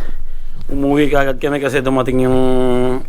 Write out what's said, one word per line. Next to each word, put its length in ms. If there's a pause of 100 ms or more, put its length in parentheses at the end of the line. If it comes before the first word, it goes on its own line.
(680)
Umuwi 400
kaagad 320
kami 160
kasi 240
dumating 480
yung 100 (680)